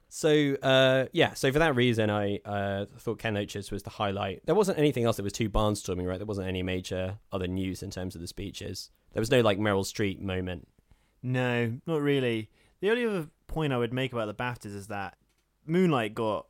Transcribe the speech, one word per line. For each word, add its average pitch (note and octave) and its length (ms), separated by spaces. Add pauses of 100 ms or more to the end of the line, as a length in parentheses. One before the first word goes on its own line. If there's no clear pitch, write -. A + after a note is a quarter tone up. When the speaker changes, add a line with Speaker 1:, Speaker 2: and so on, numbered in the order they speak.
(100)
Speaker 1:
So, D3+ 520
uh, C3 500
yeah, C3 220
so C3+ 180
for C#3 60
that D#3 180
reason, A#2 320
I, G#2 280 (100)
uh, G2+ 400 (120)
thought A2 200
Ken A2 160
Loach's G2+ 360
was G2 120
the - 80
highlight. G2 560
There D#3 80
wasn't F#3+ 240
anything C#3+ 260
else A2+ 120
that G2+ 80
was G2+ 100
too A2 160
barnstorming, G2+ 560
right? F2+ 120
There G2+ 60
wasn't G2 240
any F#2+ 140
major F#2 560 (120)
other F#2 180
news F#2 340
in G2 80
terms F#2 240
of E2 80
the F2 60
speeches. - 640 (220)
There - 80
was A2+ 100
no, C3 120
like, G#2 160
Meryl G2+ 260
Streep G2+ 360
moment. F#2 460 (560)
Speaker 2:
No, B2 640
not D#3+ 140
really. B2+ 480 (320)
The F#3+ 100
only A#3+ 160
other F#3+ 200 (220)
point D#3 240
I B2+ 60
would A#2+ 140
make B2+ 200
about A#2 140
the G#2 80
baftas A#2 400
is G2 120
that G2 300 (500)
Moonlight D3+ 480
got A2 360